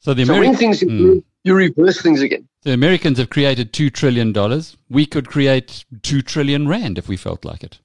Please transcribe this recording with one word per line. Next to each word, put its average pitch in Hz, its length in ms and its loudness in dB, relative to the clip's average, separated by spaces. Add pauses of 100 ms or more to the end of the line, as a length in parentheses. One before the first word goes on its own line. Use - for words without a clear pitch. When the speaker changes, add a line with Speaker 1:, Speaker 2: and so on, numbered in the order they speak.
Speaker 1:
So 143 120 -2
the 127 140 2
Speaker 2:
So 143 80 4
Speaker 1:
Ameri- 185 60 4
Speaker 2:
when 247 160 4
things 220 260 0
improve, 175 360 4
Speaker 1:
Mm. - 60 -8 (200)
Speaker 2:
you 190 100 2
reverse 180 480 2
things 156 180 2
again. - 260 -4 (160)
Speaker 1:
The 139 120 -2
Americans 151 420 2
have 120 140 -2
created 131 420 0
two 151 160 0
trillion 120 440 0
dollars. 110 440 -2 (140)
We 143 160 2
could 143 220 -6
create 135 580 -2 (160)
two 139 180 -2
trillion 143 480 -2
rand 160 300 -4
if - 100 -12
we 95 80 -4
felt - 260 -8
like 85 220 -14
it. - 200 -20